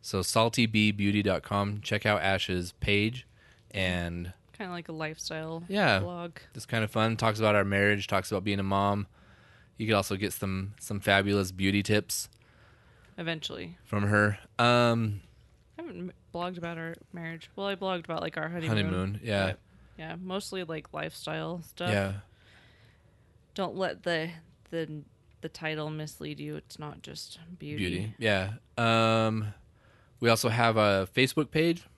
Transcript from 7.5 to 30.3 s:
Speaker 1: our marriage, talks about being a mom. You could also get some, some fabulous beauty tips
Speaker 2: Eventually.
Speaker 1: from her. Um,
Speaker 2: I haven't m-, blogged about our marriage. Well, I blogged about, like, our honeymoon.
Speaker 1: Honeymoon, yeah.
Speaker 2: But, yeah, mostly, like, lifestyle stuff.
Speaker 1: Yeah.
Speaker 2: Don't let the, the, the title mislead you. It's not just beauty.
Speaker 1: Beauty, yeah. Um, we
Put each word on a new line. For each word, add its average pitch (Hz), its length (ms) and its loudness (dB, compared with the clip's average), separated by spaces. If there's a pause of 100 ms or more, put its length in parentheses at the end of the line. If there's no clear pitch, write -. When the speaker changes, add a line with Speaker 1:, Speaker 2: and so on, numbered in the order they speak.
Speaker 1:
our 101 100 4
marriage, 98 420 2
talks 95 260 -2
about 98 100 -2
being 101 160 -2
a 98 60 -4
mom. 101 420 0 (720)
You 113 100 -4
could 110 80 4
also 98 220 2
get 98 160 -2
some, 98 480 -4
some 104 180 -8
fabulous 98 540 4
beauty 98 300 2
tips - 480 0 (880)
Speaker 2:
Eventually. 165 680 -8
Speaker 1:
from 104 200 0
her. 104 340 4 (200)
Um, 117 640 4 (580)
Speaker 2:
I 320 40 -10
haven't 240 160 -10
m-, 175 140 -10 (220)
blogged 175 220 -6
about 170 220 -8
our 165 160 -8 (180)
marriage. 165 420 -12
Well, 196 120 -6
I 196 80 -2
blogged 185 320 -4
about, 170 160 -4
like, 165 160 -6
our 156 100 -4
honeymoon. 170 200 -4 (100)
Speaker 1:
Honeymoon, 95 440 -2
yeah. 101 260 2
Speaker 2:
But, - 100 -4 (400)
yeah, 160 240 -10
mostly, 185 420 -6
like, 160 300 -10
lifestyle 160 680 -6
stuff. - 280 -6
Speaker 1:
Yeah. 98 220 2 (1400)
Speaker 2:
Don't 185 220 -4
let 185 280 -4
the, 170 260 -2 (400)
the, 156 320 -6 (400)
the - 80 -10
title 156 400 -6
mislead 151 500 -10
you. 147 160 -10
It's - 220 -16
not 151 240 -12
just - 360 -14 (200)
beauty. 147 300 -6
Speaker 1:
Beauty, 95 300 -4
yeah. 101 340 0 (260)
Um, 113 720 2 (680)
we 117 100 4